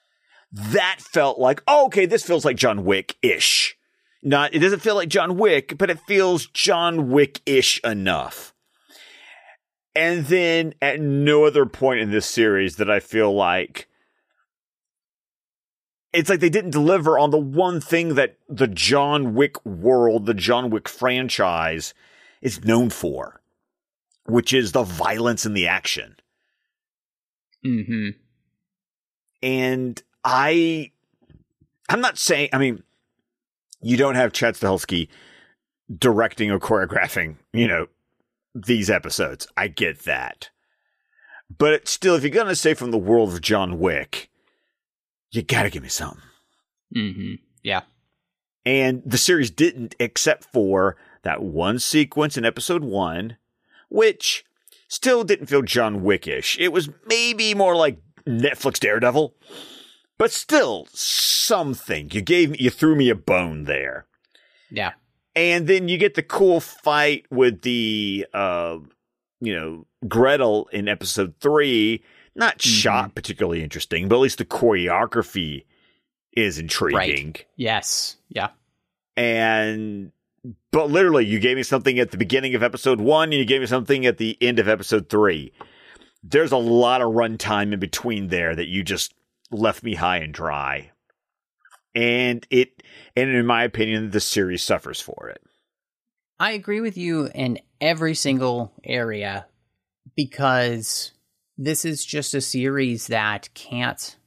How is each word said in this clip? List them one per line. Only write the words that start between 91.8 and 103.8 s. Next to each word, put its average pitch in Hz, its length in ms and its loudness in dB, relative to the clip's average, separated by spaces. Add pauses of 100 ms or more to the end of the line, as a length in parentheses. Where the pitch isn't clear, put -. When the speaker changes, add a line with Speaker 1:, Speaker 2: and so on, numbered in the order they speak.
Speaker 1:
And 120 560 0
it, 127 320 2 (340)
and 131 140 2
in 123 160 2
my 117 180 2
opinion, 110 460 -2
the 101 100 0
series 92 420 -2
suffers - 380 -4
for - 280 -16
it. - 120 -18 (1000)
Speaker 2:
I 214 120 -2
agree 208 280 -4
with 220 160 -6
you 165 360 -2
in 123 280 -4 (200)
every 160 340 0
single 127 580 -2 (100)
area, 107 640 -6 (680)
because 127 960 -2 (440)
this 151 280 -4
is 156 200 -6
just 147 300 -6
a 139 60 -4
series 131 640 -4
that 107 480 -4
can't - 640 -10 (100)